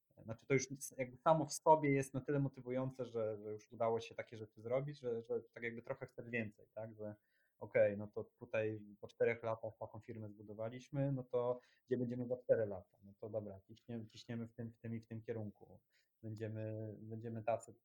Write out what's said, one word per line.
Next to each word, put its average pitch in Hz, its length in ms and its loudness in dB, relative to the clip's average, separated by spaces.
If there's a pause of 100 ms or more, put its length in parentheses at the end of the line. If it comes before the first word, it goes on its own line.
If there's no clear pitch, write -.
(240)
znaczy 113 220 -10
to 139 80 2
już 131 180 2
s-, - 260 -12
jakby 123 180 -4
samo 160 300 6
w - 60 -6
sobie 147 380 6
jest 135 240 2
na 131 60 0
tyle 143 180 2
motywujące, 131 680 -2
że, 110 320 0
że 107 140 -6
już 107 200 -12
udało 113 280 2
się 110 140 -12
takie 110 240 -10
rzeczy 107 240 -12
zrobić, 139 360 0
że, 117 240 -2
że 120 180 0
tak 117 220 -14
jakby 117 200 -4
trochę 131 240 -6
chcesz 117 240 -12
więcej, 110 440 -2
tak? 113 200 -8
Że 107 200 -6 (460)
okej, 104 380 6
no 107 100 -4
to 107 160 -6
tutaj 110 560 -2 (200)
po 113 80 -12
czterech 117 340 2
latach 113 340 -2
taką 110 240 -10
firmę 110 280 -8
zbudowaliśmy, 113 840 -2
no 127 100 -2
to 123 380 2 (260)
gdzie 123 100 2
będziemy 123 300 0
za 123 100 0
cztery 113 300 6
lata? 95 360 -6
No 101 180 -20
to 113 80 -8
dobra, 104 320 -4
ciśniemy, 113 460 -10
ciśniemy 117 400 -6
w 113 60 -14
tym, 117 200 -8
w - 60 -20
tym 117 160 -6
i 113 60 -4
w - 60 -18
tym 113 160 -8
kierunku. 104 560 -8 (440)
Będziemy, 110 800 -6
będziemy 113 420 -8
tacy, 113 320 0 (100)